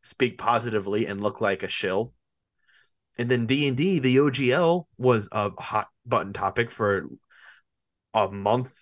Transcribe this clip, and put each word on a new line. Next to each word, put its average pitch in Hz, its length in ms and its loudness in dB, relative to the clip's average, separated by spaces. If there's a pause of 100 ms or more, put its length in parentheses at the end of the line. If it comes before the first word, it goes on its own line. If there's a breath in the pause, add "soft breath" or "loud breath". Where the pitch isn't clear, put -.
speak - 340 -4
positively 107 680 -2
and 101 180 -8
look 104 160 -2
like 98 240 0
a 90 60 -8
shill. 101 440 -4 (1040 soft breath)
And 123 140 -2
then 120 140 2
D 139 220 0
and 127 100 -2
D, 175 220 2
the 127 200 4
O 147 100 4
G 127 220 0
L 170 460 2
was 120 340 2
a 104 200 -2 (100)
hot - 260 -4 (180)
button 101 280 -2
topic 104 360 -2
for 98 380 0 (1040 loud breath)
a 104 160 4
month 104 520 -2